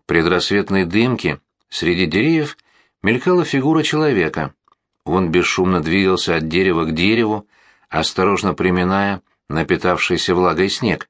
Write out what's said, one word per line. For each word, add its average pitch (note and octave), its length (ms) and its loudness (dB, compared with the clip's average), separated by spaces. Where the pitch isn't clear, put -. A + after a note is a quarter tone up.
В - 60 -20
предрассветной F2+ 760 0
дымке G2 560 0
среди E2+ 380 0
деревьев — C#3+ 500 0
мелькала F#3 420 0
фигура D3+ 400 0
человека. G2+ 680 -2
Он F2 260 0
бесшумно F2+ 500 2
двигался F2+ 540 0
от D#2+ 140 -2
дерева E2+ 380 0
к D#2+ 80 -2
дереву, G#2+ 520 0
осторожно F#2 640 0
приминая F#2 720 0
напитавшийся E2+ 840 0
влагой F2 340 2
снег. F#2+ 420 -4